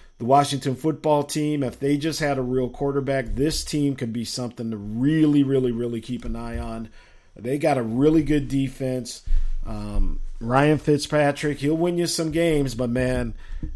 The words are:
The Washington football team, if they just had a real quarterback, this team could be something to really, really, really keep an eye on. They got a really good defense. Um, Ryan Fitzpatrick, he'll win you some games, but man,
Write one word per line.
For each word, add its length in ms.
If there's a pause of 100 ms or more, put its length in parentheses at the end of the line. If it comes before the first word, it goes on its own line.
(180)
The 80
Washington 500
football 480
team, 380
if 180
they 160
just 240
had 160
a 60
real 260
quarterback, 680
this 280
team 320
could 160
be 140
something 440
to 60
really, 680
really, 300
really 300
keep 240
an 100
eye 220
on. 320 (440)
They 220
got 220
a 40
really 400
good 240
defense. 760 (440)
Um, 540 (180)
Ryan 380
Fitzpatrick, 840
he'll 180
win 180
you 100
some 240
games, 440
but 160
man, 420 (420)